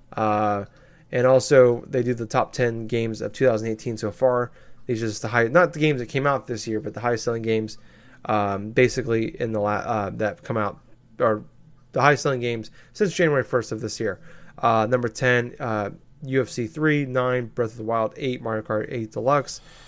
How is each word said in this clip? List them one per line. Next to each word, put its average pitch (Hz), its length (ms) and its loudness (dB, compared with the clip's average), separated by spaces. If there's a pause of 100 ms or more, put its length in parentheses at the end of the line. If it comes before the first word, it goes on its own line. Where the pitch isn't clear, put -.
(160)
Uh, 107 480 0 (480)
and 123 120 2
also, 127 640 6
they 127 160 -2
do 120 120 0
the 117 120 -6
top - 260 -2
ten 113 360 -2
games 113 320 -2
of 107 120 -6
two 135 140 2
thousand 113 220 2
eighteen 110 280 -6
so 110 140 -4
far. 123 400 2 (360)
These 113 180 -4
are - 20 -2
just 107 160 -6
the 113 60 -4
high, 117 200 2
not 165 240 4
the 160 60 -8
games 147 220 2
that 117 60 -6
came 135 200 -2
out 139 220 -2
this 113 180 -6
year, 110 140 -2
but 107 140 -8
the 107 60 -10
highest 120 240 0
selling 117 180 -2
games, 110 360 -2 (460)
um, 104 460 0
basically 117 680 0
in 113 120 -4
the 107 80 0
la-, 104 100 0
uh, 104 440 -2
that 104 280 -4
come 117 140 -4
out, 101 240 -2 (400)
or 110 240 2 (480)
the - 80 0
highest 139 240 4
selling 135 160 0
games 117 320 -6 (200)
since 185 220 -2
January 147 300 2
first 120 260 -2
of 110 100 -6
this 110 200 -6
year. 101 180 -4 (400)
Uh, 113 320 4
number 123 180 2
ten, 123 520 0
uh, 107 300 -4 (340)
U 131 180 2
F 113 60 -4
C 117 180 -4
three, 151 400 0
nine, 127 400 0
Breath 113 260 -2
of 123 40 -18
the 113 80 -10
Wild, 110 320 0
eight, 123 260 -4
Mario 110 200 -2
Kart 107 260 -2
eight 113 240 -6
Deluxe, 131 480 0 (280)